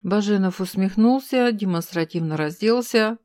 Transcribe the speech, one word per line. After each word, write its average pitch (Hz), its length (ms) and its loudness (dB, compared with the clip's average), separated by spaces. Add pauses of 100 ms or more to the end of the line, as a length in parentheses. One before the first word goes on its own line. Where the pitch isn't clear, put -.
Баженов 196 560 0
усмехнулся, 226 920 2
демонстративно 170 800 -2
разделся 220 880 0